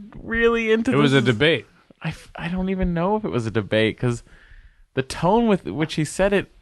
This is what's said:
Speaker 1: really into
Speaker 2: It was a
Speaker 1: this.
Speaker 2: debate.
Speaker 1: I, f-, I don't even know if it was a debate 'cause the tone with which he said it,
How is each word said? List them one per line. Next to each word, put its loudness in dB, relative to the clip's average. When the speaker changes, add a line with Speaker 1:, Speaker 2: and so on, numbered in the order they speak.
Speaker 1:
really 0
into 2
Speaker 2:
It 2
was 4
a 6
Speaker 1:
this. 4
Speaker 2:
debate. 0
Speaker 1:
I, -6
f-, -10
I -8
don't -4
even -2
know 0
if -6
it -4
was -2
a -2
debate 0
'cause -2
the 0
tone 0
with 2
which -4
he 0
said 0
it, 0